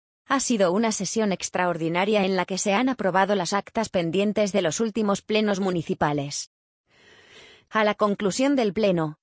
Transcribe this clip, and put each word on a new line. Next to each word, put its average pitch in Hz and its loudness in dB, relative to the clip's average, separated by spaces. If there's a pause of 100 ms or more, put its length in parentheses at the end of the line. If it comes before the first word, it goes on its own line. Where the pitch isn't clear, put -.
(280)
Ha 269 0
sido 196 2
una 220 0
sesión 208 -2
extraordinaria 180 0
en 190 0
la 180 0
que 190 -6
se 196 0
han 233 2
aprobado 196 0
las 180 -2
actas 202 -4
pendientes 196 0
de 196 0
los 160 -2
últimos 214 -2
plenos 214 0
municipales. 156 -2 (1160)
A 220 0
la 208 2
conclusión 214 0
del 220 0
pleno, 170 0